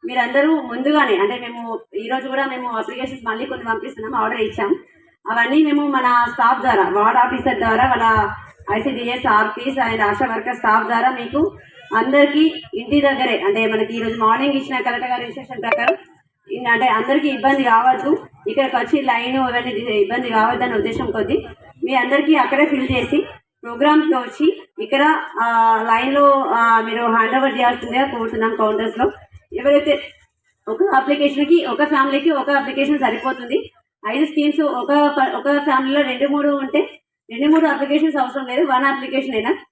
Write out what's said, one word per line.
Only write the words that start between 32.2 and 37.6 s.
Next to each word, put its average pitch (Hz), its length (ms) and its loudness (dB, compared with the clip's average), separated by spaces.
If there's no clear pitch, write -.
ఒక 277 200 -2
అప్లికేషన్ 277 480 0
సరిపోతుంది. 254 720 -4
ఐదు 262 160 0
స్కీమ్స్ 294 360 0
ఒక 277 320 -2
ప-, 285 440 2
ఒక 285 280 0
ఫ్యామిలీలో 269 360 2
రెండు 262 280 0
మూడు 285 200 0
ఉంటే 277 300 -2
రెండు 247 160 -2
మూడు 320 200 4